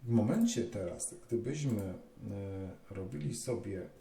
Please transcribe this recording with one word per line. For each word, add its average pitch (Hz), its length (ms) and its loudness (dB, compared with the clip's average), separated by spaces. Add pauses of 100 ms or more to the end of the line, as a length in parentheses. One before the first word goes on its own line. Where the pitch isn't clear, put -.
W 120 60 -4
momencie 117 540 6
teraz, 90 520 -4 (120)
gdybyśmy, 127 540 0
e, 92 140 -4 (920)
robili 123 460 -4
sobie 101 540 -4 (120)